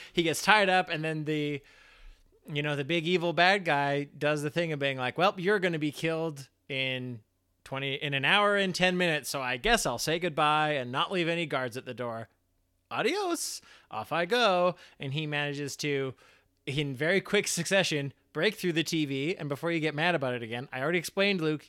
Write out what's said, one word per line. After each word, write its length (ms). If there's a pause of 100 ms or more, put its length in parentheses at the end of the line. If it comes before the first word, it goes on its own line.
(120)
He 120
gets 180
tied 280
up, 200
and 140
then 220
the, 360 (880)
you 120
know, 120
the 100
big 220
evil 260
bad 300
guy 440 (100)
does 240
the 80
thing 220
of 80
being 180
like, 200
"Well, 200
you're 220
gonna 180
be 140
killed 560 (200)
in 520 (440)
twenty, 300
in 220
an 100
hour 320
and 160
ten 240
minutes, 320
so 120
I 160
guess 280
I'll 140
say 180
goodbye 540
and 200
not 200
leave 160
any 180
guards 320
at 80
the 80
door. 360 (600)
Adios. 720 (300)
Off 200
I 140
go." 500 (240)
And 140
he 140
manages 500
to, 380 (500)
in 300
very 260
quick 260
succession, 640 (200)
break 220
through 180
the 100
T 220
V. 320
And 100
before 240
you 80
get 140
mad 220
about 180
it 80
again, 320
I 80
already 160
explained, 440
Luke, 280